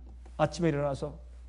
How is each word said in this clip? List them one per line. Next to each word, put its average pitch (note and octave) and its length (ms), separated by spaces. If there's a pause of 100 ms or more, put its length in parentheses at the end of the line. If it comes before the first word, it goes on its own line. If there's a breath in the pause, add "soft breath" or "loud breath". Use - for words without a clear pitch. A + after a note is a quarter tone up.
(380)
아침에 D#3 320
일어나서 C#3+ 500 (300)